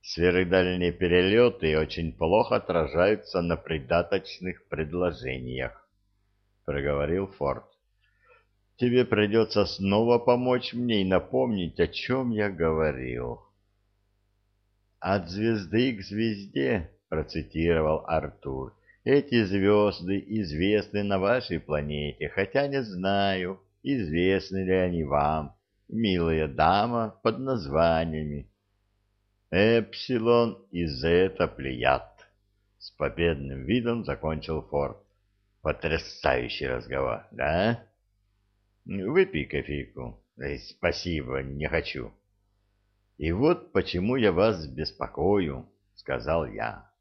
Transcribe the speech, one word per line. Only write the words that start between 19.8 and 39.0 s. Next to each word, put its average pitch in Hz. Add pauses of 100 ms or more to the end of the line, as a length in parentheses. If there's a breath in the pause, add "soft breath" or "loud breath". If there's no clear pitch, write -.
известны 98
на 101
вашей 98
планете, 73
хотя 135
не 139
знаю, 95 (220)
известны 95
ли 92
они 90
вам, 73 (320)
милая 85
дама, 104
под 110
названиями». 80 (1000)
«Эпсилон 113 (140)
и 85
Зета 82
Плеяд», 65 (520)
с -
победным 69
видом 117
закончил 78
Форд. 71 (640)
«Потрясающий 73
разговор, 62
да?» 90 (1000)
«Выпей 98